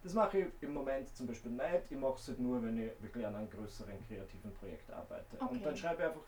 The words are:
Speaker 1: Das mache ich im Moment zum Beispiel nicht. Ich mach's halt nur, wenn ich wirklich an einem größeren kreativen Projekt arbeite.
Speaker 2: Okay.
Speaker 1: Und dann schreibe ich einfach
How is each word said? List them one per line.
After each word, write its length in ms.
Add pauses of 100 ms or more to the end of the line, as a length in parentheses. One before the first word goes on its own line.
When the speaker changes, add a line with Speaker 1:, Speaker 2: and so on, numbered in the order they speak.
Speaker 1:
Das 120
mache 240
ich 80 (140)
im 120
Moment 440
zum 100
Beispiel 240
nicht. 400
Ich 80
mach's 300
halt 100
nur, 240
wenn 160
ich 140 (100)
wirklich 240
an 80
einem 160
größeren 560
kreativen 480
Projekt 380
arbeite. 480
Speaker 2:
Okay. 120
Speaker 1:
Und 140
dann 100
schreibe 260
ich 60
einfach 200